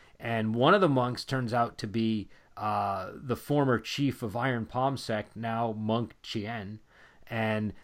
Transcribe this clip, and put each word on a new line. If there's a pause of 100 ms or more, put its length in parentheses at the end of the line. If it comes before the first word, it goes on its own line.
(200)
And
one
of
the
monks
turns
out
to
be, (300)
uh,
the
former
chief
of
Iron
Palm
Sect,
now
Monk
Chien. (520)
And (100)